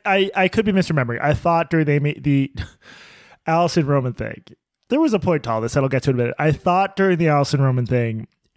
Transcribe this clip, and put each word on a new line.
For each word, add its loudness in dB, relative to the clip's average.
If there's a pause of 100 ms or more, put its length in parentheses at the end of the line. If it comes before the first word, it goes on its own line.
I, 2
I 2
could 0
be 0
misremembering. 0
I 2
thought 0
during 0
the, 0
the 0 (480)
<laughs> -20
Alison 0
Roman -2
thing, -12 (460)
there 2
was 2
a 2
point 0
to -4
all -2
this -4
that 2
I'll 0
get -2
to 0
in 2
a -2
minute. -2
I 2
thought 0
during 2
the 2
Alison 2
Roman 2
thing, -2 (300)